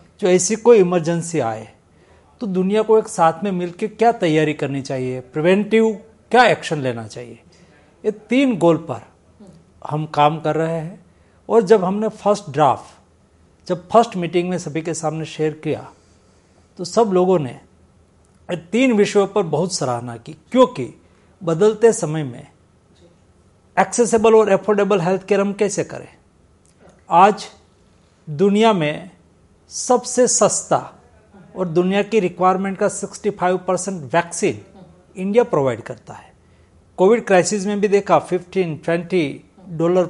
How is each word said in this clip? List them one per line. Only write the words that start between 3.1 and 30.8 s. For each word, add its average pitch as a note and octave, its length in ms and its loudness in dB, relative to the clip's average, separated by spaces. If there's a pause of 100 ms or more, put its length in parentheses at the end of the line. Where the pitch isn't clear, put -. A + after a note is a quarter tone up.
में G3+ 80 -2
मिलके F3+ 360 -6
क्या A3+ 240 2
तैयारी D#3 420 0
करनी C#3 280 -6
चाहिए, B2+ 380 -6
प्रिवेंटिव G#3 720 0 (420)
क्या A#3+ 120 6
एक्शन E3 340 0
लेना A#2 280 -6
चाहिए, A#2 320 -18 (680)
ये A3 60 -2
तीन B3+ 480 0
गोल E3 180 4
पर A#2 240 -8 (840)
हम D#3 240 -6
काम D3+ 340 0
कर D3+ 160 -2
रहे D#3+ 220 -4
हैं। E3+ 260 -12 (440)
और A3 140 4
जब F#3 220 4
हमने G#3 240 -2
फर्स्ट G3+ 420 -2
ड्राफ्ट, - 1160 -4
जब F3+ 200 -6
फर्स्ट A3+ 280 2
मीटिंग F3 340 -2
में F3+ 80 -4
सभी D#3+ 240 -8
के D#3+ 120 -6
सामने D#3+ 300 -6
शेयर D#3 280 -4 (120)
किया B2+ 220 -6 (920)
तो F3+ 60 -10
सब G#3+ 280 0
लोगों F3+ 260 2
ने C#3 200 -8 (920)
इन F3 240 -10
तीन B3 200 2
विषयों G3+ 340 2
पर G3+ 180 -2
बहुत D#3+ 300 -4
सराहना A#2+ 420 -6
की, D#3 160 -18 (200)
क्योंकि A#3+ 360 2 (540)
बदलते G#3+ 500 2
समय D#3 320 -4
में B2 220 -14 (1300)
एक्सेसिबल A3+ 580 2
और A3 160 6
अफोर्डेबल G3+ 500 0
हेल्थ F#3 260 -2
केयर G3+ 140 0
हम G3+ 120 -2
कैसे G3 320 -4
करें। - 240 -16 (1000)
आज G3 360 4 (840)
दुनिया G3+ 440 2
में E3 380 -4 (600)
सबसे B3 580 -2
सस्ता - 500 -2 (800)